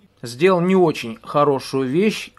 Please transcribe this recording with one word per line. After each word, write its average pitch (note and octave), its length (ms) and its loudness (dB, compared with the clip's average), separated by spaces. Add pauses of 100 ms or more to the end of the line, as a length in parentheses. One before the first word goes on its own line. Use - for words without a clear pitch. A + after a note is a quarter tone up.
(220)
Сделал D#3 380 2
не F#3 160 2
очень C3+ 480 0
хорошую C3+ 640 0
вещь. F3+ 500 -2